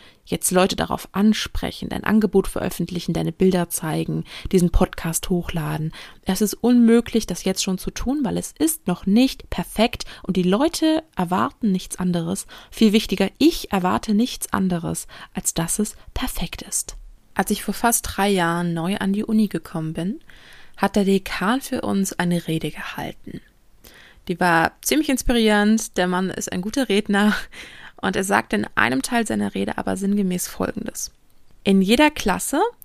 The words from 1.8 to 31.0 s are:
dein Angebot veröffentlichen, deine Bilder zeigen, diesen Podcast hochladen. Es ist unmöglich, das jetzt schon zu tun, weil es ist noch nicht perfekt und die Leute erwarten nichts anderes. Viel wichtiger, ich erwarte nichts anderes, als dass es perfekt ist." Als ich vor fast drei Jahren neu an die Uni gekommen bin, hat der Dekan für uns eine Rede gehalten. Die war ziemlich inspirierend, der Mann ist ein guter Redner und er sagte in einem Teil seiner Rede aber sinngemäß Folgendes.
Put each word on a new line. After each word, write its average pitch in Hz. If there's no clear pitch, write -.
dein -
Angebot 202
veröffentlichen, 170
deine 165
Bilder 180
zeigen, 160
diesen 180
Podcast -
hochladen. 156
Es 185
ist 208
unmöglich, 233
das -
jetzt 190
schon 185
zu -
tun, 285
weil 175
es 175
ist -
noch 175
nicht 233
perfekt -
und 180
die 180
Leute 311
erwarten 196
nichts -
anderes. 175
Viel 214
wichtiger, 196
ich -
erwarte 202
nichts -
anderes, 170
als -
dass 170
es 214
perfekt -
ist." -
Als -
ich 208
vor 202
fast -
drei 196
Jahren 175
neu 170
an 196
die 208
Uni 220
gekommen 160
bin, 180
hat -
der 202
Dekan 196
für 247
uns 202
eine 175
Rede 160
gehalten. -
Die 175
war 165
ziemlich -
inspirierend, 220
der 180
Mann 180
ist -
ein 185
guter 220
Redner 202
und 190
er 196
sagte 202
in 208
einem 254
Teil 233
seiner 208
Rede 196
aber 196
sinngemäß 196
Folgendes. -